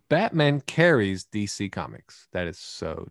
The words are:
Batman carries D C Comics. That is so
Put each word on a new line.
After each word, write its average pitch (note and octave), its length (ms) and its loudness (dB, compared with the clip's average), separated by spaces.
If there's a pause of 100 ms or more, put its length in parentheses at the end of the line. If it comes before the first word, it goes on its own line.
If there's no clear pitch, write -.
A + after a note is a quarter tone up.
Batman D3 520 2
carries A2+ 600 2
D G#2 240 -4
C G2+ 220 -6
Comics. - 640 -12
That F2+ 140 -2
is E2 120 -8
so E2 520 -10